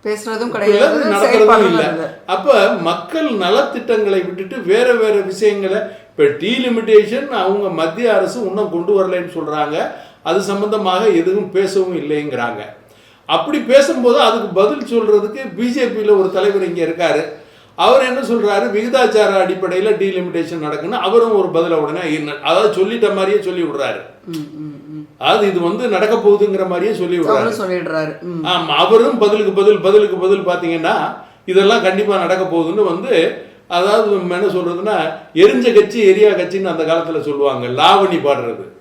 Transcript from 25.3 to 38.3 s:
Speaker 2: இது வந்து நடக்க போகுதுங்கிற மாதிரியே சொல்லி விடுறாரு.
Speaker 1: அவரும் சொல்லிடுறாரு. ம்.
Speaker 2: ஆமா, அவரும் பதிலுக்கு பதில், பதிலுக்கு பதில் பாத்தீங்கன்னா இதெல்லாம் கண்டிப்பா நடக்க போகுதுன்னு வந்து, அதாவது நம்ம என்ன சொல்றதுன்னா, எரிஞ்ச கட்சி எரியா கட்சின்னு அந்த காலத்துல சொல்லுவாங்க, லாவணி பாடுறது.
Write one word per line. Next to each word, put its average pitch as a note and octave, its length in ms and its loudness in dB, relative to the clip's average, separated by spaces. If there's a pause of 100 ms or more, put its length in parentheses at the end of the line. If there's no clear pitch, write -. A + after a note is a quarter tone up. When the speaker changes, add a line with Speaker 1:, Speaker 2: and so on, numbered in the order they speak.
Speaker 2:
இது F#3 120 0
வந்து F#3+ 280 -2
நடக்க G#3+ 280 2
போகுதுங்கிற G3+ 520 2
மாதிரியே F3+ 260 -2
சொல்லி F3+ 260 -2
விடுறாரு. G#3+ 180 2
Speaker 1:
அவரும் A3 240 -2
சொல்லிடுறாரு. D#3+ 500 -4 (100)
ம். E3+ 240 -8
Speaker 2:
ஆமா, E3 300 -2
அவரும் A3+ 420 4
பதிலுக்கு G#3 340 2
பதில், G3 280 4
பதிலுக்கு F#3+ 380 4
பதில் F#3+ 300 0
பாத்தீங்கன்னா E3+ 480 -2 (500)
இதெல்லாம் G3 360 2
கண்டிப்பா G3 360 0
நடக்க F#3 260 0
போகுதுன்னு E3+ 400 0
வந்து, G3 300 -2 (540)
அதாவது G#3 440 0
நம்ம F3+ 240 -2
என்ன F#3+ 160 0
சொல்றதுன்னா, F3+ 460 -4 (360)
எரிஞ்ச A3+ 400 4
கட்சி G#3+ 280 4
எரியா G3+ 320 6
கட்சின்னு F3+ 400 -4
அந்த D#3+ 100 -2
காலத்துல D#3+ 380 -2
சொல்லுவாங்க, C#3 460 -2
லாவணி F3 500 2
பாடுறது. A#2+ 480 -2 (160)